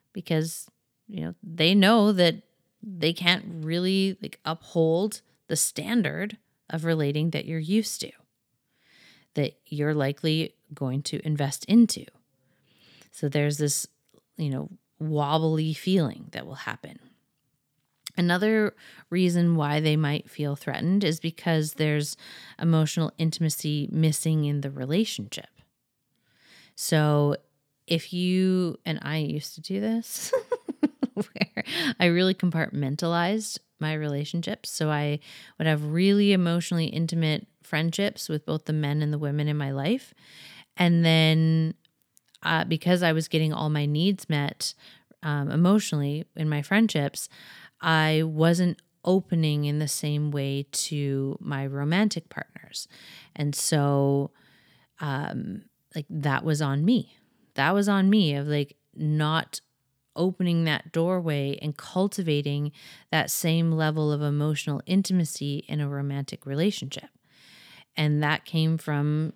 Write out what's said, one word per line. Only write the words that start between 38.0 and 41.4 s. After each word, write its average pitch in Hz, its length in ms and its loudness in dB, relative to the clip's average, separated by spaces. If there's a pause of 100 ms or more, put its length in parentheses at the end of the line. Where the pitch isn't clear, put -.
with 151 180 -4
both 156 180 -4
the 156 80 -4
men 151 300 0
and 151 100 0
the 147 60 -2
women 147 300 -2
in 147 80 0
my 139 140 -4
life. 147 440 -2 (640)
And 170 280 4
then, 160 680 4 (680)